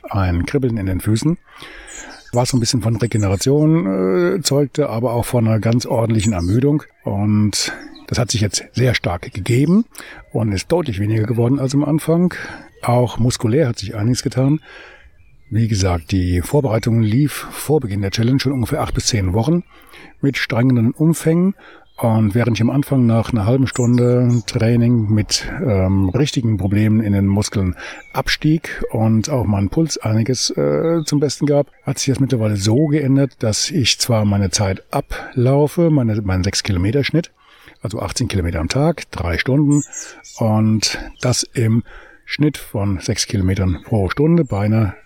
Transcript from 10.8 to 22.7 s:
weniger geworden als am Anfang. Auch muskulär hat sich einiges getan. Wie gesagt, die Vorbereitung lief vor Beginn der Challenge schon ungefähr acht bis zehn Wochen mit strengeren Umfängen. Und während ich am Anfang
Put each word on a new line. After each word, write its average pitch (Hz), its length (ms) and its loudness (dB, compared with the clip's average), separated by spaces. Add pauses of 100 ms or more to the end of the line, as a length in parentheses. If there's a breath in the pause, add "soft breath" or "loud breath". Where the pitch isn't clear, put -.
weniger 107 260 0
geworden 120 340 0
als 131 160 -2
am 143 80 2
Anfang. 165 500 0 (480 loud breath)
Auch 120 380 0
muskulär 123 480 2
hat 120 120 -4
sich 101 160 -8
einiges 113 280 0
getan. 135 380 0 (880 loud breath)
Wie 110 180 0
gesagt, 95 440 -2
die 90 300 2
Vorbereitung 113 600 0
lief 120 320 2
vor - 480 -2
Beginn 101 200 -4
der 98 100 -2
Challenge 123 280 2
schon 135 140 -2
ungefähr 131 280 -2
acht 110 120 -6
bis 117 140 -2
zehn 92 260 0
Wochen 151 300 2 (580 loud breath)
mit 135 160 0
strengeren 120 540 2
Umfängen. 165 640 2 (440 loud breath)
Und 110 380 2
während 117 200 0
ich - 60 -2
am 117 80 2
Anfang 135 380 2